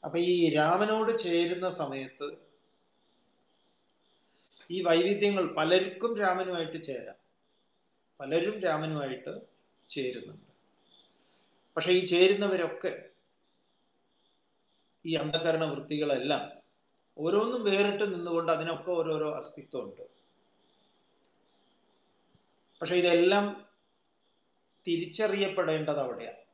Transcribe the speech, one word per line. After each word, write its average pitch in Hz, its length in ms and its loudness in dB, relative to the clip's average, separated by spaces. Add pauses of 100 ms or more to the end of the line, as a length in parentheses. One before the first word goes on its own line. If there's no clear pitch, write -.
അപ്പൊ 160 140 -4
ഈ 175 300 4
രാമനോട് 214 680 2
ചേരുന്ന 175 500 0
സമയത്ത് 143 680 -8 (2250)
ഈ 180 120 -4
വൈവിധ്യങ്ങൾ, 190 680 4
പലർക്കും 190 640 2
രാമനുമായിട്ട് 180 680 -2
ചേരാം, 120 320 -10 (1040)
പലരും 170 400 -2
രാമനുമായിട്ട് 151 840 -4 (480)
ചേരുന്നുണ്ട്. 120 640 -8 (1200)
പക്ഷെ 160 160 0
ഈ 180 140 4
ചേരുന്നവരൊക്കെ, 185 1040 2 (2000)
ഈ 160 100 0
അന്ധകരണ 160 480 0
വൃത്തികളെല്ലാം 143 880 -2 (680)
ഓരോന്നും 214 460 0
വേറിട്ട് 202 500 2
നിന്നുകൊണ്ട് 170 380 -2
അതിനൊക്കെ 165 400 -2
ഓരോരോ 156 460 -2
അസ്തിത്വമുണ്ട്. - 640 -12 (2750)
പക്ഷെ 170 140 -2
ഇതെല്ലാം 180 680 4 (1200)
തിരിച്ചറിയപ്പെടേണ്ടത് 175 1120 -2
അവിടെയാണ്. 120 380 -8 (160)